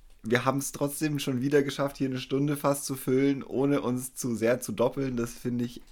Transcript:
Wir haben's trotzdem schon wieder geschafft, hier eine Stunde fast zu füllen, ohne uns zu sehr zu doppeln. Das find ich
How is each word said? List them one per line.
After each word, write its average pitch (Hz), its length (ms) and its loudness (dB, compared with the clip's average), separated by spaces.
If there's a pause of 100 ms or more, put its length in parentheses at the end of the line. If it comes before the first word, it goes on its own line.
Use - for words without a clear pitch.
(220)
Wir 120 220 2
haben's 135 280 0
trotzdem 147 480 -2
schon 127 200 -2
wieder 143 220 4
geschafft, 139 360 -2
hier 135 100 0
eine 127 100 -2
Stunde 143 380 0
fast 143 280 0
zu 135 120 -4
füllen, 139 480 2
ohne 139 360 2
uns 127 340 -4
zu 120 200 -2
sehr 113 260 2
zu - 120 -8
doppeln. 131 440 0
Das 117 180 -2
find 120 280 -4
ich 120 300 -6